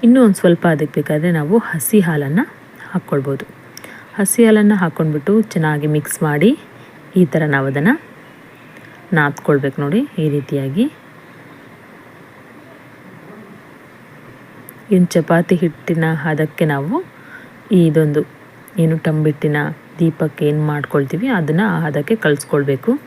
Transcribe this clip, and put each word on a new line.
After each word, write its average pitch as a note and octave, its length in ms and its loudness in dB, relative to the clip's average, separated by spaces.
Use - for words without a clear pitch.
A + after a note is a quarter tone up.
ಇನ್ನೂ A#3+ 220 6
ಒಂದ್ G3 140 4
ಸ್ವಲ್ಪ E3+ 240 2
ಅದಕ್ಕೆ D3+ 240 -4
ಬೇಕಾದ್ರೆ D3+ 400 -2
ನಾವು D#3 180 0
ಹಸಿ F#3 360 0
ಹಾಲನ್ನ D3+ 340 -2
ಹಾಕ್ಕೊಳ್ಬೋದು. C#3 520 -4
ಹಸಿ G3+ 300 0
ಹಾಲನ್ನ G#3+ 340 6
ಹಾಕ್ಕೊಂಡ್ಬಿಟ್ಟು D#3 540 -2
ಚೆನ್ನಾಗಿ D3+ 340 -2
ಮಿಕ್ಸ್ - 300 -4
ಮಾಡಿ D3+ 240 2
ಈ - 20 8
ಥರ D#3+ 100 0
ನಾವು C#3 180 0
ಅದನ್ನ D3 200 0
ನಾದ್ಕೊಳ್ಬೇಕು C#3+ 680 -2
ನೋಡಿ D#3 160 0
ಈ D#3 40 0
ರೀತಿಯಾಗಿ. C#3+ 480 -4
ಇನ್ F3+ 180 4
ಚಪಾತಿ E3+ 480 2
ಹಿಟ್ಟಿನ E3 440 -4
ಹದಕ್ಕೆ D#3 400 -2
ನಾವು D3 220 -4
ಇದೊಂದು D3+ 380 2
ಏನು D#3+ 140 2
ತಂಬಿಟ್ಟಿನ D#3 520 0
ದೀಪಕ್ಕೆ D#3+ 500 -2
ಏನ್ D3+ 100 0
ಮಾಡ್ಕೊಳ್ತೀವಿ D3 560 -4
ಅದನ್ನ D#3 240 0
ಆ D#3+ 120 -2
ಹದಕ್ಕೆ D3 280 -4
ಕಲ್ಸ್ಕೊಳ್ಬೇಕು. C#3+ 680 -2